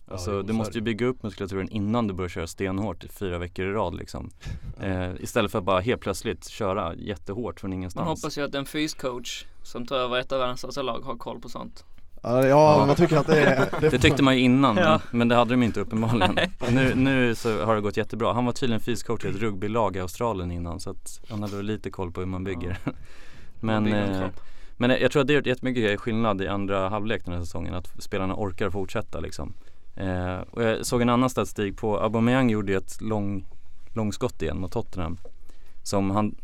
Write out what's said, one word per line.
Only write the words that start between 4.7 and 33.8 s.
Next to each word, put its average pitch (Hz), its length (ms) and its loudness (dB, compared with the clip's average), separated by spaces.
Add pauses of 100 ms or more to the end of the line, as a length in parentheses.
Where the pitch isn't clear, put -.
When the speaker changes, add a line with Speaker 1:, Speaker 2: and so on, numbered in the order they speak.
Speaker 1:
Ja. 110 60 -8
Speaker 2:
Eh, 92 240 -2 (100)
istället 107 320 0
för 117 60 0
att 92 60 -2
bara 95 160 4
helt 110 200 0
plötsligt - 480 -4
köra 95 460 -4
jättehårt 101 680 -8
från 95 120 -6
ingenstans. 92 340 -6
Speaker 3:
Man 160 100 -2
hoppas 151 220 -6
ju 147 60 -2
att 139 100 -4
en 139 120 -4
fyscoach 135 800 -6 (180)
som 120 240 -8
tar 139 100 -4
över 123 220 0
ett 123 140 -4
av 135 60 0
världens 123 220 -2
största 131 220 -6
lag 127 180 -4
har 127 160 -8
koll 120 240 -10
på 123 80 -14
sånt. 120 360 -10 (380)
Speaker 1:
Ja, 120 140 2 (100)
ja, - 20 -
Speaker 2:
Ja. 151 380 8
Speaker 1:
man 143 100 6
tycker 160 200 6
att 143 100 4
det 156 160 8
är, 135 260 4 (120)
Speaker 2:
<laughs> 151 100 6
Det 123 80 4
tyckte 143 240 6
man 131 140 8
ju 123 60 4
innan, 127 340 6
Speaker 3:
Ja. 160 240 6 (100)
Speaker 2:
men, 120 80 0
men 120 100 4
det 120 60 4
hade 117 160 6
de 123 120 4
inte 104 180 2
uppenbarligen. 110 540 2
Speaker 3:
<laughs> - 0 -
Nej. 170 160 2 (200)
Speaker 2:
Nu, 131 240 4
nu 127 400 4
så 104 300 0
har 110 100 4
det 107 60 2
gått 101 160 0
jättebra. 110 360 0
Han 120 120 2
var 120 80 2
tydligen 113 280 2
fyscoach 113 440 0
i 101 40 -2
ett 95 80 0
rugbylag 104 600 0
i 95 40 -2
Australien 95 500 -2
innan, 85 300 -6
så 98 100 -8
att - 300 -8 (100)
han 107 120 -4
hade 101 140 -6
väl 101 100 -6
lite 104 240 -4
koll 90 220 -6
på 92 80 -6
hur 87 60 -4
man 92 180 -4
bygger. 90 400 -4
Speaker 3:
Ja. 87 80 -4 (340)
Speaker 2:
<laughs> - 340 -10
Men, 110 140 0
Speaker 3:
Man 104 100 4
bygger 104 140 4
en 101 160 2
Speaker 2:
eh, 95 60 0
Speaker 3:
kropp. 95 200 -4 (360)
Speaker 2:
men 123 140 4
jag 127 200 4
tror 147 120 4
att 131 60 0
det 147 60 4
är 131 140 2
jättemycket 120 520 2
skillnad 110 420 0
i 92 60 -2
andra 98 400 0
halvlek 104 360 -2
den 87 100 -4
här 87 60 -2
säsongen, 87 340 -4
att - 280 -6
spelarna 95 340 -2
orkar 101 340 -2
fortsätta 98 500 -4
liksom. - 320 -6 (440)
Eh, 92 400 -2 (140)
och 117 120 -4
jag 113 240 0
såg 123 160 2
en 120 60 4
annan 123 220 4
statistik 101 460 -2
på, 107 240 0
Aubameyang 117 500 4
gjorde 104 220 0
ju 95 60 2
ett - 220 -6
lång, 101 460 -2 (480)